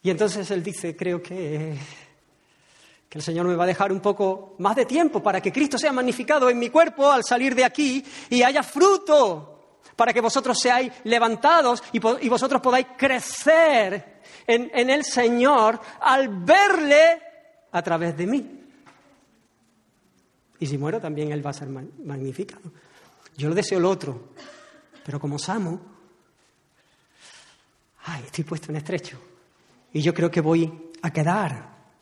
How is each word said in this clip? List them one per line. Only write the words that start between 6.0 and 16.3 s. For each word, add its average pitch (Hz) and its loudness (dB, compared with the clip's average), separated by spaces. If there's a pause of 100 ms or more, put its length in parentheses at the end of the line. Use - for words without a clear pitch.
en 247 2
mi 240 -4
cuerpo 302 4
al 254 4
salir 254 0
de 254 4
aquí 269 -2 (240)
y 240 4
haya 269 2
fruto, 294 2 (160)
para 233 2
que 233 0
vosotros 240 -2
seáis 247 0 (100)
levantados 240 2
y 226 -2
po-, 226 0
y 254 -2
vosotros 254 0
podáis 254 0
crecer 285 0 (260)
en, 233 0
en 254 0
el 277 2
Señor 240 2 (200)
al 269 2 (160)